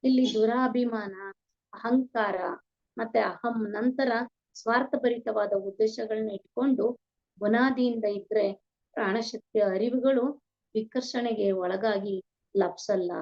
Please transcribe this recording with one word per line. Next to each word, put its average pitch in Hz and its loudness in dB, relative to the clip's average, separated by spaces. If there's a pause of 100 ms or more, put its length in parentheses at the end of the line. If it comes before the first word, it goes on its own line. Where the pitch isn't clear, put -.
ಇಲ್ಲಿ 254 4
ದುರಾಭಿಮಾನ, 220 0 (400)
ಅಹಂಕಾರ 233 0 (600)
ಮತ್ತೆ 226 0
ಅಹಂ, 220 -2
ನಂತರ 254 0 (420)
ಸ್ವಾರ್ಥಭರಿತವಾದ 233 0
ಉದ್ದೇಶಗಳನ್ನ 220 -2
ಇಟ್ಕೊಂಡು 247 0 (420)
ಬುನಾದಿಯಿಂದ 233 2
ಇದ್ರೆ 202 0 (400)
ಪ್ರಾಣಶಕ್ತಿಯ 220 -2
ಅರಿವುಗಳು 247 2 (440)
ವಿಕರ್ಷಣೆಗೆ 220 -2
ಒಳಗಾಗಿ 190 -2 (340)
ಲಪ್ಸಲ್ಲ 180 0